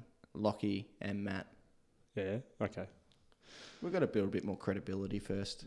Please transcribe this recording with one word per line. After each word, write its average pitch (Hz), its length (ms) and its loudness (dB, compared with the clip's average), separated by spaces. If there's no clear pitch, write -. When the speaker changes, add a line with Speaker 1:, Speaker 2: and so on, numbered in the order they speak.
Speaker 1:
Lockie 104 520 0
and 101 220 -2
Matt. 95 240 -4
Speaker 2:
Yeah, 98 240 0
okay. 95 240 -2
Speaker 1:
We've 175 120 -2
gotta 165 140 6
build 98 200 4
a 98 40 -2
bit 92 120 2
more 95 140 0
credibility 98 640 0
first. - 460 -2